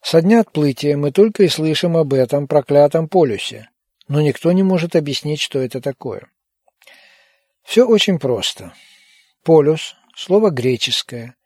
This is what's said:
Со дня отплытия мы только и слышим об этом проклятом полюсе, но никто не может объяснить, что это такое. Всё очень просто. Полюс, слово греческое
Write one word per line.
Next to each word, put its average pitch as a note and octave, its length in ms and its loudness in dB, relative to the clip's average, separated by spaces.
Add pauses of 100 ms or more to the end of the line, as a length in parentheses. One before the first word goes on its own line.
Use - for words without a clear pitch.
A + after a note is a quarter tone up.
Со - 180 2
дня G#3 200 4
отплытия D3 560 -2
мы C#3+ 160 -4
только G#3 320 2
и E3+ 40 2
слышим D#3+ 480 -2
об D3 160 0
этом C#3 340 0
проклятом D3 640 2
полюсе, A#2 640 -2 (360)
но C#3+ 140 -2
никто D3+ 320 0
не F#3 100 2
может F3 340 0
объяснить, D3 440 -4
что - 200 -6
это B2+ 200 -6
такое. B2+ 480 -10 (1300)
Всё B3 240 2
очень G3+ 320 2
просто. G2+ 560 -6 (680)
Полюс, D#3 540 2 (180)
слово G#3 360 0
греческое B2 960 -4